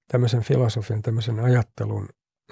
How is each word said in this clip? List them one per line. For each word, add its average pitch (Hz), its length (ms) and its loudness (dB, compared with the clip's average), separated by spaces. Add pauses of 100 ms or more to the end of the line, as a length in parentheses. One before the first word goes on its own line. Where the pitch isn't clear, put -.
tämmöisen 123 340 2
filosofian, 113 600 0
tämmöisen 113 380 -2
ajattelun 110 680 0 (440)